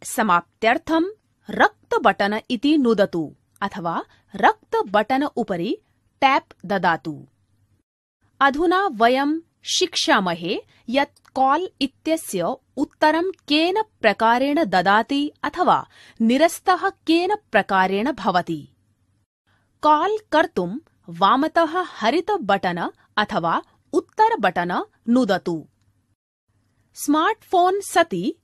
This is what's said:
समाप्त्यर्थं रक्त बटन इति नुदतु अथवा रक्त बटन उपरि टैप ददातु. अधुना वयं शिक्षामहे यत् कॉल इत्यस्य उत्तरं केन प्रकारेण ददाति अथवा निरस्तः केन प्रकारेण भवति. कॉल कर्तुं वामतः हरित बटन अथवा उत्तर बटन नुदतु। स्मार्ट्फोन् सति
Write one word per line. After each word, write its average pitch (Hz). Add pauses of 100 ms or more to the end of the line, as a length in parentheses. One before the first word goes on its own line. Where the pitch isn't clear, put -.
समाप्त्यर्थं 247 (440)
रक्त 285
बटन 208 (100)
इति 285
नुदतु 202 (260)
अथवा 196 (300)
रक्त 254 (140)
बटन 220
उपरि 220 (440)
टैप 277 (220)
ददातु. 165 (1120)
अधुना 339
वयं 262 (240)
शिक्षामहे 202 (300)
यत् 277
कॉल 277 (120)
इत्यस्य 262 (220)
उत्तरं 320 (160)
केन 339
प्रकारेण 247
ददाति 208 (120)
अथवा 269 (340)
निरस्तः 339
केन 359 (160)
प्रकारेण 196
भवति. 180 (1120)
कॉल 311 (140)
कर्तुं 247 (320)
वामतः 294
हरित 302
बटन 196 (260)
अथवा 202 (340)
उत्तर 440
बटन 185 (240)
नुदतु। 190 (1300)
स्मार्ट्फोन् 370
सति 277